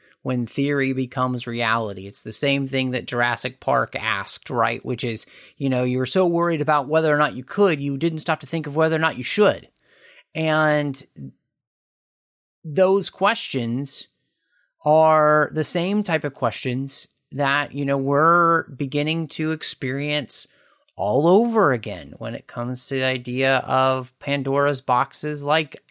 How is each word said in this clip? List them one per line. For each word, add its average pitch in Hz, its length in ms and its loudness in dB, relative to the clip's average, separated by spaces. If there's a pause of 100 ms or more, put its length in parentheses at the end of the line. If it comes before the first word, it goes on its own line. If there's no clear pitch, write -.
(220)
when 123 240 -2
theory 139 460 0
becomes 127 540 -2
reality. 113 600 -2
It's - 160 -16
the 113 100 -10
same 139 340 0
thing 131 260 -2
that 127 140 -4
Jurassic 120 540 -2
Park 123 360 0
asked, 104 540 -6
right? 117 340 0
Which 123 200 -6
is, 113 220 -4 (300)
you 139 120 -2
know, 127 160 0
you 127 140 0
were 127 80 0
so 185 200 2
worried 170 340 2
about 147 280 0
whether 160 240 4
or 147 60 2
not 147 160 2
you 127 100 -10
could, 180 360 2
you 139 160 -2
didn't 160 240 -2
stop 156 200 -2
to - 60 -18
think 160 220 -4
of 143 80 -6
whether 160 200 4
or 156 40 0
not 160 180 0
you 123 60 -6
should. 180 440 2 (680)
And 151 680 0 (1600)
those 185 460 4
questions 139 1000 -2 (760)
are 151 680 4
the 151 120 -2
same 190 380 0
type 160 220 -2
of 143 100 -4
questions 131 760 -4 (240)
that, 139 400 -2
you 143 120 -4
know, 139 120 0
we're 160 760 4
beginning 147 580 -2
to 156 240 -4
experience 143 960 -6 (500)
all 123 300 2
over 208 460 4
again 101 460 -8
when 117 160 -8
it - 120 -12
comes 123 400 -8
to 135 100 -6
the 131 80 -2
idea 131 540 0
of 131 600 0
Pandora's 139 640 0
boxes 143 640 -2
like 151 460 -2